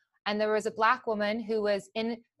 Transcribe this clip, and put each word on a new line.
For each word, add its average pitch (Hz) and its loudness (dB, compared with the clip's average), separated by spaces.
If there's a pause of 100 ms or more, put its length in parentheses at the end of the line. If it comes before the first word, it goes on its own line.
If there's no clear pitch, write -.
(260)
And 208 0
there 214 2
was 214 0
a 214 -4
black 233 2
woman 214 -2
who 214 -2
was 202 0
in 226 -2 (240)